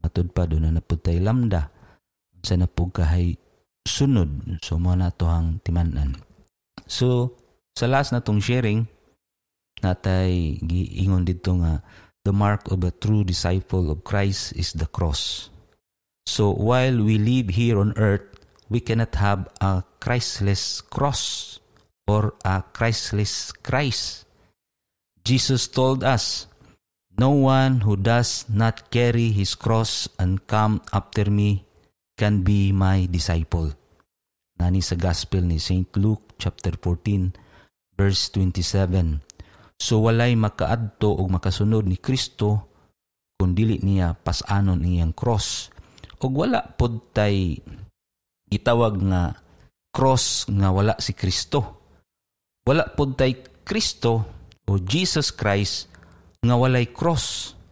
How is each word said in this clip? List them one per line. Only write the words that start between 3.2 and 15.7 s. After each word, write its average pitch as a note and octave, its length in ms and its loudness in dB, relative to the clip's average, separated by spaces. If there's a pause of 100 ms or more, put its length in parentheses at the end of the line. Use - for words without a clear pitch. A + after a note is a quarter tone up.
sunod. F2+ 720 0
So, - 160 -6
mao F2+ 240 2
na F2+ 160 -2
to E2 160 0
ang E2 320 -2
timan-an. D2 560 -2 (640)
So, B2 560 0 (400)
sa A#2+ 80 0
last C3+ 240 0
na A#2+ 80 0
tong G#2 240 0
sharing, A2+ 400 0 (960)
natay F#2 800 0
giingon F2+ 640 0
dito F2+ 400 0
nga, D#2+ 160 2 (480)
"The G2 80 2
mark G2+ 320 0
of F#2 160 -2
a F2+ 80 0
true G#2 320 0
disciple F2+ 640 -2
of D#2 160 -4
Christ G2+ 560 -2
is E2+ 160 -4
the D#2 160 -2
cross." - 560 -4 (800)